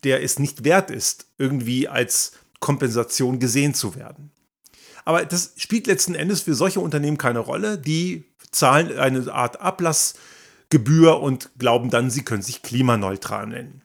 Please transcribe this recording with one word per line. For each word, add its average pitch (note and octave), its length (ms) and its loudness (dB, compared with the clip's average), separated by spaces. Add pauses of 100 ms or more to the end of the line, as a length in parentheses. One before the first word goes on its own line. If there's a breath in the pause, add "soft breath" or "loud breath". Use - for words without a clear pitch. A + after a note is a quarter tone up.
der C3+ 200 2
es - 160 -4
nicht C#3 240 -4
wert F#3 260 4
ist, - 380 -6 (100)
irgendwie C3 500 -2
als - 460 -2 (260 soft breath)
Kompensation B2+ 800 -2
gesehen C3 340 0
zu F#2 220 -4
werden. - 360 -18 (720 loud breath)
Aber E3+ 180 2
das F3 340 -4
spielt - 300 -4
letzten F#3 280 0
Endes D#3+ 260 -2
für D3+ 140 0
solche F#3 240 0
Unternehmen D3+ 380 -2
keine A#2+ 220 -2
Rolle. F#3 380 -4
Die D#3+ 480 -4 (260)
zahlen D3 460 4
eine C3 340 0
Art A#2+ 300 -4
Ablassgebühr D#3+ 1600 2
und C3+ 360 -2
glauben A#2+ 340 2
dann, A#2+ 180 2
sie B2+ 140 -4
können G#2+ 180 -4
sich A2+ 220 -10
klimaneutral G#2+ 840 0
nennen. B2 380 -14